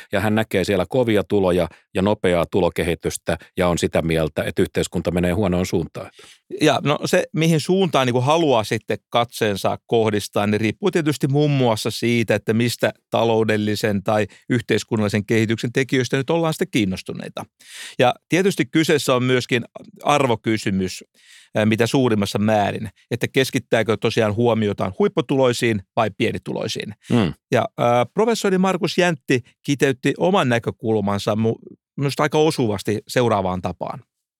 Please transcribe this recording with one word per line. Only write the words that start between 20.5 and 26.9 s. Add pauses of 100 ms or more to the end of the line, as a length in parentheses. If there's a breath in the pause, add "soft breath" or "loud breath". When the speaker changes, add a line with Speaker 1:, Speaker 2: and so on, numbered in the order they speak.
Speaker 2:
ää,
mitä
suurimmassa
määrin, (220)
että
keskittääkö
tosiaan
huomiotaan
huipputuloisiin (140)
vai
pienituloisiin. (180)